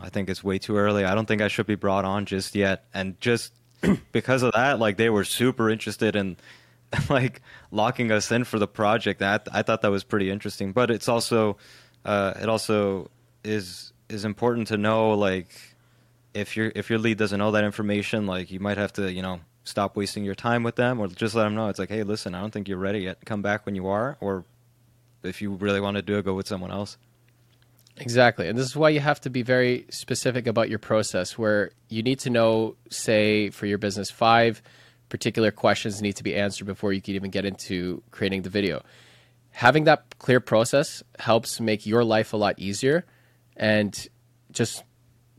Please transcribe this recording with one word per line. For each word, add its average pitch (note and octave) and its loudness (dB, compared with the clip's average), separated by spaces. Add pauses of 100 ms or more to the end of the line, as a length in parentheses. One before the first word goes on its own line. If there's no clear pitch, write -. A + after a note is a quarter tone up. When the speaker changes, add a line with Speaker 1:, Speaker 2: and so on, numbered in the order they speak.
Speaker 1:
I F2+ -14
think F#2+ -6
it's F#2+ -8
way F#2+ 0
too G#2 -2
early. G2+ 2
I F#2+ 2
don't A2 0
think G#2+ 2
I G#2 2
should G#2 -2
be G#2+ 0
brought G2 0
on G2 -2
just - -4
yet." F#2+ 0 (100)
And F#2+ -6
just A#2 -2 (300)
<clears throat> - 0
because B2 0
of A#2 2
that, B2+ 2
like, G#2+ 2
they A2+ 4
were G2+ 2
super A#2 0
interested G#2+ -2
in, F#2+ -2 (360)
<laughs> - -4
like, C3 0 (320)
locking A2+ 0
us G#2+ 0
in A#2+ 2
for A#2 -2
the G#2 2
project. G#2+ 0
And G2 2
I G#2+ 2
th-, - -8
I G#2+ 0
thought A2 0
that G#2+ 2
was G2 -2
pretty G2 -2
interesting. G2+ -6
But A#2+ 2
it's G#2+ -2
also, A2+ 2 (480)
uh, G2+ 0
it G#2+ -2
also G#2 0 (340)
is, G2+ -6 (180)
is G#2+ -6
important A#2 0
to A2+ 0
know, A2 2
like, F#2+ 0 (840)
if G#2 -6
your, A2 0
if G#2 -8
your A2+ 2
lead A2 2
doesn't G2+ 0
know G#2 2
that G#2 4
information, G#2 -2
like, F#2 -6
you F#2+ -10
might G2+ -2
have G2+ -2
to, G2 -4
you F#2 -6
know, F#2 -6 (260)
stop G2+ -2
wasting G#2 -4
your G2 -4
time A#2+ 0
with A#2 -4
them, B2 0
or G#2 -2
just G#2+ -6
let A2+ 4
them G#2+ 0
know. A2 -2
It's G2 -6
like, F#2 -6
"Hey, G#2+ -4
listen, G2 -6
I F2+ -8
don't G#2+ -6
think G#2 -8
you're G2 -4
ready G2 -2
yet. F#2 -10
Come G#2+ -6
back G#2 -2
when G2+ -6
you F#2 -6
are, A2 -2
or F#2+ -4 (800)
if F#2 -10
you G2+ -6
really G2 0
wanna G2+ -2
do G2+ 0
it, G2 -2
go G2 0
with F#2+ -4
someone F#2 -8
else." G2+ -8 (960)
Speaker 2:
Exactly. A#2+ 4
And A2 -2
this C3 0
is B2+ -8
why D#3 4
you D3+ 2
have D3 0
to C3+ -6
be B2+ -2
very B2 2
specific B2 -4
about A2+ 2
your G#2 -4
process, G#2 -2
where G#2 2 (180)
you A2+ -4
need C3 0
to C3+ -4
know, A2+ 2 (140)
say, G#2+ 2
for - -10
your G2+ 0
business, G2+ -4
five A#2 4 (480)
particular A2 0
questions G#2 0
need G2+ -2
to - -14
be E2 -4
answered G2+ -2
before G2+ -4
you G2 -2
can G2 -6
even G2 -6
get F#2+ -2
into F#2 -6
creating F#2+ -2
the F#2 -10
video. F#2+ 0 (680)
Having C#3 6
that - 4
clear B2+ 4
process A#2 2 (180)
helps A2+ 2
make A2 0
your A2+ 4
life A2 2
a - -2
lot G2+ 0
easier C3 0 (500)
and G#2+ 0 (420)
just - -4 (560)